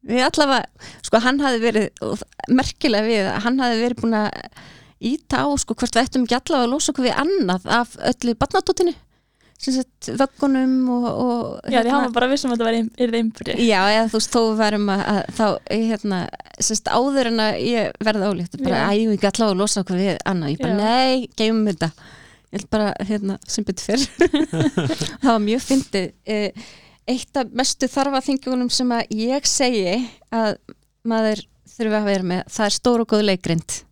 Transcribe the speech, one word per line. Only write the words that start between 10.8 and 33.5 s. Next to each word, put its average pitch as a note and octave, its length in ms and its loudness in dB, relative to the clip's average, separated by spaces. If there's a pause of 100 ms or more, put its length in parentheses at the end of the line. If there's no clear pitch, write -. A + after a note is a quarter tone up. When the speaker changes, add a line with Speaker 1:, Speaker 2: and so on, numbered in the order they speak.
Speaker 1:
og, B3 180 0
og, A#3+ 360 -2 (180)
Speaker 2:
Já, - 160 -2
því - 0 -
hann A#3 80 4
Speaker 1:
hérna C4 240 2
Speaker 2:
var A3+ 80 -6
bara A#3+ 120 2
viss C#4 140 0
um C4 80 -2
að A#3+ 60 0
þetta A3+ 100 0
væri A3+ 140 0
ein-, A3+ 160 -2
yrði A3+ 240 0
einbúri. - 380 -4
Speaker 1:
Já, A3+ 260 4
eða A3 240 4
þú A3 100 0
veist, - 140 -4
þó A#3+ 80 4
við A3 180 2
værum G#3 300 2
að, G3 140 0
að G3+ 260 0
þá, - 160 -2 (340)
hérna, G#3+ 400 -2 (360)
sem - 240 -2
sagt, - 120 -4
áður C4 400 2
en A3+ 80 0
að G#3+ 220 0
ég A3 400 0
verði G#3 320 0
ólétt, F3 260 -6
bara, C4 220 0
Speaker 2:
Já. D3+ 80 0
Speaker 1:
„Æ, G3+ 80 2
við A3 180 2
ekki G3+ 160 2
allavega G#3+ 240 2
að F3+ 60 0
losa G3+ 240 0
okkur F3+ 160 -2
við F#3+ 200 0
annað.“ E3 300 -2
Ég D3+ 80 -2
bara, E3+ 140 -2
Speaker 2:
Já. G3+ 80 0
Speaker 1:
„Nei, B3+ 560 2
geymum A3 340 2
þetta.“ E3 200 -2 (520)
Ég - 160 -10
held A3+ 120 -10
bara, G#3+ 180 0 (100)
hérna, G3 460 -4
sem - 200 -4
betur - 220 -6
fer. B3 160 0 (560)
<laughs> - 640 -2
Það C4 80 4
var A3+ 100 4
mjög A3 220 0
fyndið. A#3+ 480 -2 (120)
Eh, G#3+ 440 -4 (420)
eitt B3 280 -4
af A#3+ 180 -4
mestu B3+ 340 -2
þarfaþingjunum C4 800 -2
sem B3 220 0
að A#3 200 -2
ég A#3 360 -2
segi A3 480 0 (320)
að A3 320 -2 (460)
maður A3 420 0 (180)
þurfi A3 320 -2
að G#3+ 80 0
vera G3 200 0
með, F3+ 220 -2
það - 200 -2
er G3+ 100 0
stór A#3+ 240 2
og A3+ 80 -2
góð G#3+ 160 4
leikgrind. F3+ 540 -2 (140)